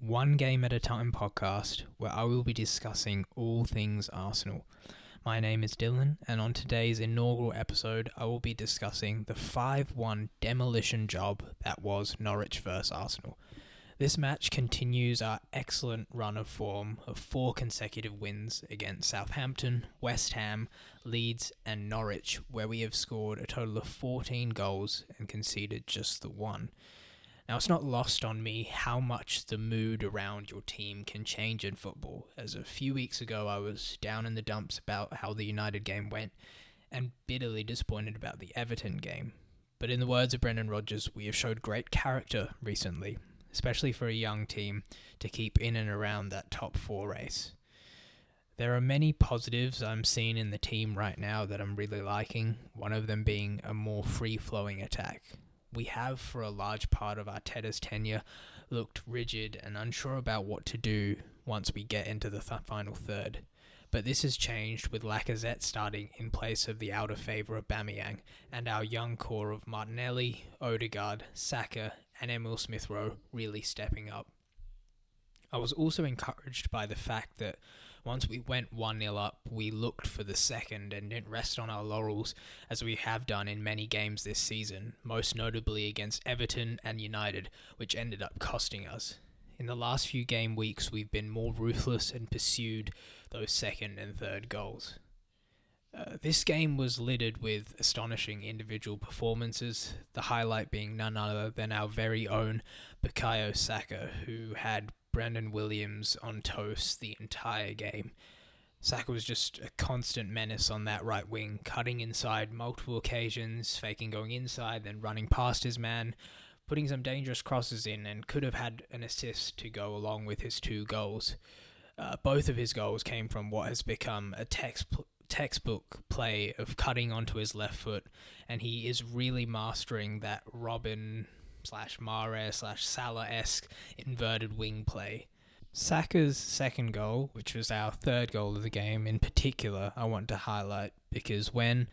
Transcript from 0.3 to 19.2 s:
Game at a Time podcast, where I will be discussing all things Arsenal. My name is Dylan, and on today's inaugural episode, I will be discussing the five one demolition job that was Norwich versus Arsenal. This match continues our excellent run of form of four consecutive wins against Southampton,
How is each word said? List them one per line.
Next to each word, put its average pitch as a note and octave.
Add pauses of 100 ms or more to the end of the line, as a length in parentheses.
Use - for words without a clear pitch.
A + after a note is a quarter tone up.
Game C3
at B2
a A#2+
Time A#2+
podcast, G2+ (160)
where A2
I A2
will A#2+
be A#2+
discussing G#2 (100)
all A#2
things G#2
Arsenal. G2 (580)
My A2+
name A2
is G#2+
Dylan, B2+ (100)
and A2+
on A2+
today's A#2
inaugural A#2
episode, A2+
I -
will A#2+
be A#2
discussing G#2+
the A2
five C3+
one G#2+ (100)
demolition A#2
job G2+ (200)
that -
was G2+
Norwich G#2
versus F#2
Arsenal. - (600)
This C#3
match D3
continues B2
our A2 (120)
excellent A#2+
run G#2+
of G#2+
form G#2 (100)
of G#2+
four B2+
consecutive G#2+
wins G#2
against G2+
Southampton, B2 (140)